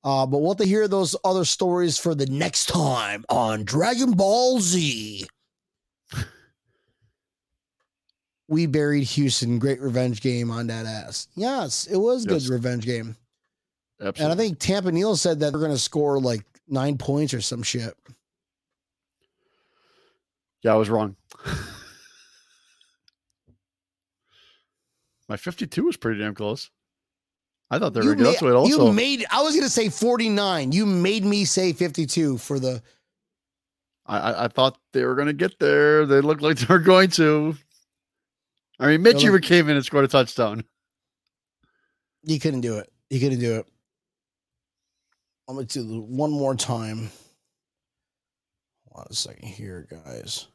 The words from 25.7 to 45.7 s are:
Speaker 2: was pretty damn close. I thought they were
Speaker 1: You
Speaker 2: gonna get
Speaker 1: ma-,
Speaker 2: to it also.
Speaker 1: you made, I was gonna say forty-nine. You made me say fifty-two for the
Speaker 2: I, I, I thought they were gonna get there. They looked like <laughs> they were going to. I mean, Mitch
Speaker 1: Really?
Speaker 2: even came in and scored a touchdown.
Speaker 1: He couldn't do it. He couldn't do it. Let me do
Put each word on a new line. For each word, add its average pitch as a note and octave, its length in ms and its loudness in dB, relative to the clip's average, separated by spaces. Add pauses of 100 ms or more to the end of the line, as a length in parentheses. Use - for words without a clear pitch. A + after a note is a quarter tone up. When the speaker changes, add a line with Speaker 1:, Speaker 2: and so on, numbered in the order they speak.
Speaker 2:
was F4 120 -2
pretty A2 220 -4
damn G#2+ 160 -6
close. G#2+ 340 -8 (1000)
I D#3 100 -2
thought G#3 140 -2
they - 80 0
were - 60 4
Speaker 1:
You D4+ 80 4
Speaker 2:
gonna C4+ 180 4
get - 80 0
Speaker 1:
ma-, D#3 80 2
Speaker 2:
to B2 40 6
it B2 40 8
also. B3 300 6
Speaker 1:
you G#3+ 60 8
made, A#3+ 380 0
I B3 120 2
was D4+ 120 0
gonna C#4 140 2
say A3+ 180 0
forty-nine. G3+ 840 0
You G#3 120 2
made F#3+ 380 0
me G3+ 220 2
say F#3 260 0
fifty-two D3+ 680 -2
for C#3 220 -6
the B2+ 240 -4 (1200)
Speaker 2:
I, G#2+ 140 -6
I, A2 260 -2
I - 40 -2
thought C3 280 2 (140)
they B2+ 140 0
were B2+ 100 0
gonna C#3+ 160 -2
get F3 280 -4
there. D3 460 4
They C#3 140 4
looked D3 220 0
like D3+ 160 2
<laughs> - 20 -10
they B2 80 -2
were F#3 120 8
going F#3 320 6
to. D3+ 440 2 (1200)
I B2+ 80 2
mean, D#3 160 4
Mitch A#3 140 8
Speaker 1:
Really? D3 100 4
Speaker 2:
even F#3+ 140 6
came E3+ 280 4
in D3+ 80 4
and C3 80 -2
scored C#3 200 2
a - 20 -2
touchdown. A#2 560 0 (1600)
Speaker 1:
He D#3 160 -2
couldn't C#3 220 -2
do A#2 180 -4
it. - 120 -16 (200)
He C3 80 0
couldn't C3 200 0
do A#2 180 0
it. A2 100 -10 (1800)
Let C3 100 -14
me C3 80 -8
do B2 180 -8